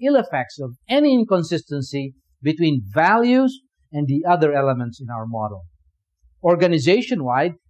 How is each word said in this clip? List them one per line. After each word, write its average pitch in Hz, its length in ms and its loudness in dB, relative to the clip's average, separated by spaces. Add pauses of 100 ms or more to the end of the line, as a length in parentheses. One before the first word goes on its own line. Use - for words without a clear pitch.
ill 269 160 2
effects 147 440 -4
of 127 160 -10 (120)
any 277 260 2
inconsistency 147 1000 -2 (260)
between 151 460 0
values 240 760 2 (300)
and 147 160 -4
the 139 180 -2
other 160 300 2
elements 131 460 -2
in 127 100 -12
our 113 160 -8
model. 107 360 -8 (840)
Organization-wide, 170 1120 2 (160)